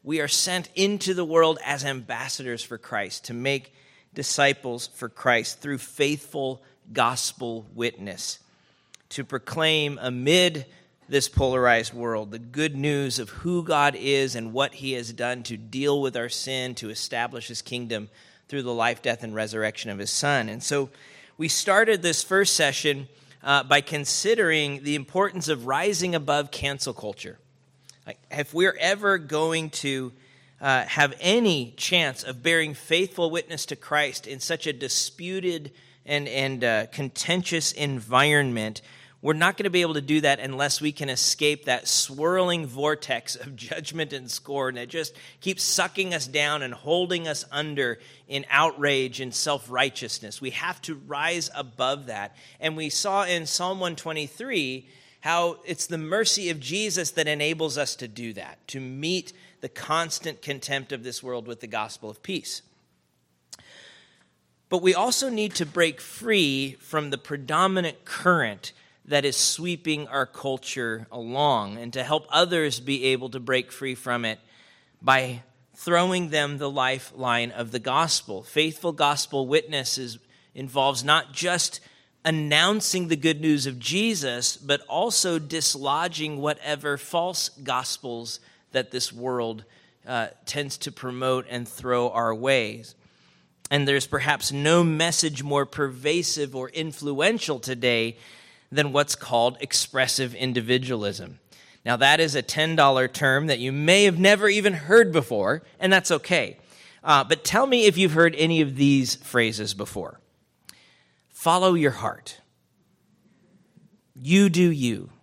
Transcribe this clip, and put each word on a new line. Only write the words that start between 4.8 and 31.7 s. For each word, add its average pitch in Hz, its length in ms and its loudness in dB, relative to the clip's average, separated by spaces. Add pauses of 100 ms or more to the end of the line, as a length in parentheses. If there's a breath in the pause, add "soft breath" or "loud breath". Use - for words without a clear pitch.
for 117 140 -10
Christ - 520 0
through 143 160 -6
faithful 143 840 -4 (280 soft breath)
gospel 117 840 -2
witness, 101 640 -6 (720 soft breath)
to 139 140 -8
proclaim 147 800 0
amid 143 640 2 (440 soft breath)
this 139 200 2
polarized 123 640 4
world 113 380 -4
the 117 60 -12
good 135 380 -4
news 139 420 -2
of 113 120 -6
who 175 340 -4
God 147 340 2
is 135 380 0
and 113 160 -6
what 135 220 0
he 135 180 -8
has 117 220 -6
done 123 300 -4
to 117 120 -10
deal 131 460 -2
with 127 160 -2
our 120 100 -4
sin, 127 480 -6
to 110 140 -10
establish 117 580 -6
his 117 140 -10
kingdom 113 480 -8 (400 soft breath)
through 139 140 -6
the 120 100 -4
life, 117 280 0
death, 117 220 -4
and 110 100 -10
resurrection 107 560 -4
of 98 100 -8
his 101 100 -6
son. 139 400 0
And 110 120 -10
so 139 280 -2 (480 loud breath)
we 160 100 -4
started 202 540 4
this 165 220 0
first 190 340 2
session, 139 500 0 (340 soft breath)
uh, 139 220 4
by 143 160 6
considering 151 1040 0
the 147 120 -2
importance 180 520 -2
of 135 180 -2
rising 175 480 0
above 147 380 0
cancel 139 420 -4
culture. - 460 -12 (680 soft breath)
Like, - 140 -16 (100)
if 147 240 -6
we're 180 240 2
ever 196 400 2
going 160 520 -2
to, 135 420 -4 (480 soft breath)
uh, 131 240 2
have 143 380 2
any 175 560 2